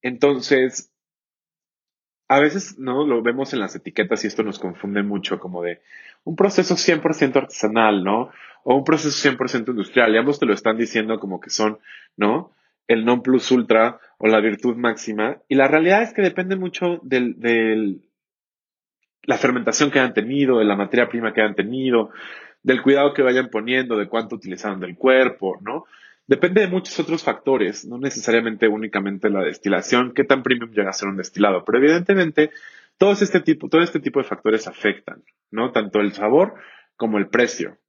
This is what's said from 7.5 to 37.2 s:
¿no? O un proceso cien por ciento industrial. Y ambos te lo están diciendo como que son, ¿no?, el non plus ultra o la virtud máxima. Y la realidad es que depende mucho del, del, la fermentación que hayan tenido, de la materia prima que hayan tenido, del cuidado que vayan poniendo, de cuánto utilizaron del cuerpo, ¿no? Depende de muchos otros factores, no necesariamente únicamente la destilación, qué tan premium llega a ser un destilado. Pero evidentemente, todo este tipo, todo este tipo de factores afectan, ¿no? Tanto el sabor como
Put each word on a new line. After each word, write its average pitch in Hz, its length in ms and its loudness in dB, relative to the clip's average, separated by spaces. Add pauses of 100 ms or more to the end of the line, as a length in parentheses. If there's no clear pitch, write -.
¿no? 107 280 -2 (320)
O 131 120 2
un 139 80 2
proceso 151 280 0
cien 135 260 0
por 127 120 -4
ciento 120 220 -4
industrial. 113 420 2
Y 110 40 6
ambos 139 200 2
te 139 80 0
lo 110 80 4
están 110 240 0
diciendo 113 420 -2
como 95 200 -8
que - 100 -20
son, 107 300 -2 (380)
¿no?, 113 340 0 (360)
el 113 180 2
non 120 180 2
plus 127 260 2
ultra 117 500 4 (200)
o 110 80 2
la 110 140 6
virtud 113 340 0
máxima. 113 640 -4 (100)
Y 135 80 -2
la 135 140 4
realidad 170 340 4
es 226 100 -8
que 214 80 -2
depende 185 340 -2
mucho 180 460 -4
del, 127 380 -2
del, 110 640 0 (1200)
la - 140 -2
fermentación 123 520 0
que 139 100 0
hayan 127 140 0
tenido, 127 460 2
de 110 60 4
la 104 100 2
materia 107 320 0
prima 113 260 -4
que 113 80 0
hayan 104 140 0
tenido, 117 560 0 (500)
del 127 200 0
cuidado 139 320 4
que 143 80 0
vayan 127 280 2
poniendo, 120 480 -2
de 101 100 -2
cuánto 113 280 -4
utilizaron 95 440 -10
del 90 160 -10
cuerpo, 127 680 2
¿no? 120 240 -10 (420)
Depende 180 340 2
de 202 60 2
muchos 180 320 -6
otros 156 240 -4
factores, 113 640 -2
no 120 140 -12
necesariamente 113 680 -2
únicamente 104 640 -4
la 98 120 -2
destilación, 98 720 -2
qué 139 80 0
tan 135 180 2
premium 120 300 -2
llega 104 180 0
a 95 40 -8
ser 101 160 -6
un 98 80 -6
destilado. 95 460 0
Pero 110 140 0
evidentemente, 160 720 2 (480)
todo 196 160 4
este 196 260 0
tipo, 156 300 -2
todo 160 120 4
este 170 180 -2
tipo 139 200 -2
de 127 80 -4
factores 110 400 -2
afectan, - 560 -6 (280)
¿no? 117 200 -4
Tanto 107 280 -2
el 101 140 0
sabor 123 420 2 (400)
como 110 240 -2